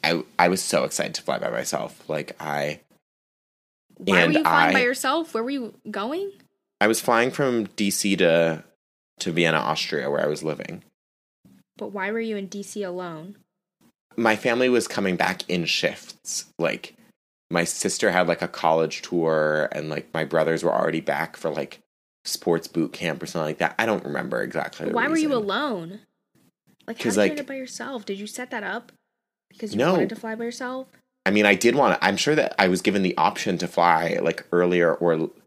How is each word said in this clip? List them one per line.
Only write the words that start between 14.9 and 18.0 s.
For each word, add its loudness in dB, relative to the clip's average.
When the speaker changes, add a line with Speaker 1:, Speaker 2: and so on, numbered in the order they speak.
Speaker 1:
back -2
in -2
shifts. -4
Like, -4
my 2
sister 0